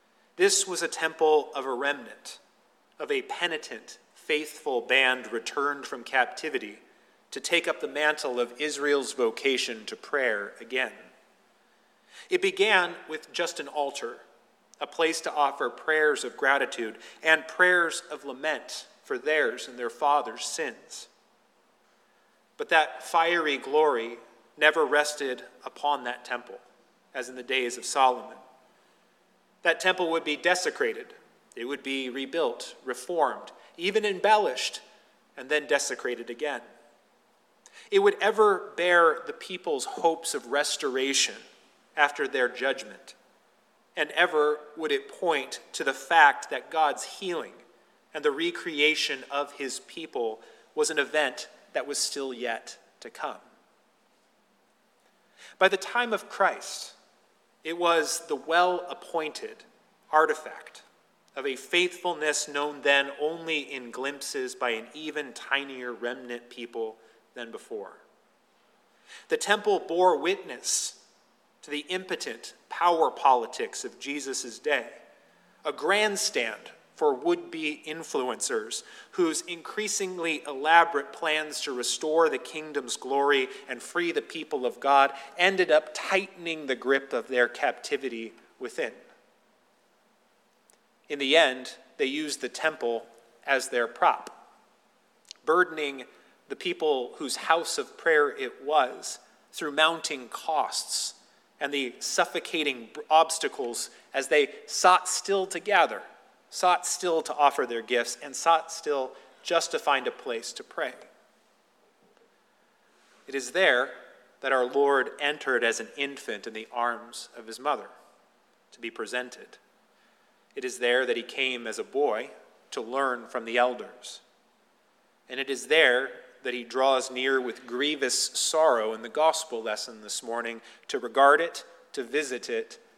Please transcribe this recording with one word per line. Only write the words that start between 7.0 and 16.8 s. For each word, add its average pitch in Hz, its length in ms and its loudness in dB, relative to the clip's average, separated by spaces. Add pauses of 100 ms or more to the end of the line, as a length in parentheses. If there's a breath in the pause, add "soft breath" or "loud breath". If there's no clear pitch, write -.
to - 100 -10
take 170 260 0
up 160 140 -2
the 143 80 -4
mantle 147 520 0
of 120 180 -2
Israel's 143 540 0
vocation 117 760 0
to 110 100 -10
prayer 110 640 -2
again. 120 320 -4 (1400 loud breath)
It 180 140 0
began 185 520 2 (140)
with 156 240 -10
just 170 280 -4
an 143 80 -10
altar, 139 480 -4 (640)
a 143 60 -6
place 165 360 0
to 151 100 -4
offer 139 380 2
prayers 151 520 2
of 123 140 -8
gratitude 131 600 0 (260 loud breath)